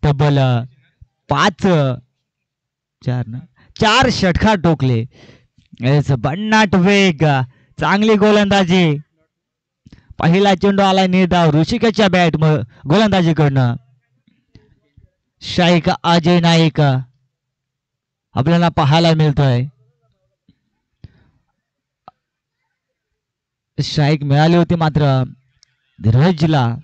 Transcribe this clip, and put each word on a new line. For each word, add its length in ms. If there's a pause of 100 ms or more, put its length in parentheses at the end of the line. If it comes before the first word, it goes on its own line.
तब्बल 340 (880)
पाच, 340 (1400)
चार 200
ना, 120 (420)
चार 320
षटकार 440
ठोकले. 480 (800)
एस, 260
भन्नाट 640
वेग, 500 (560)
चांगली 340
गोलंदाजी. 840 (1200)
पहिला 360
चेंडू 280
आलाय 240
निर्धाव 440
ऋषिकेशच्या 580
बॅट 280
म-, 520
गोलंदाजीकडनं. 840 (1700)
शाईक 500 (120)
अजय 380
नाईक 400 (1500)
आपल्याला 340
पाहायला 460
मिळतोय. 500 (4000)
स्ट्राईक 400
मिळाली 340
होती 180
मात्र 500 (800)
धीरजला. 800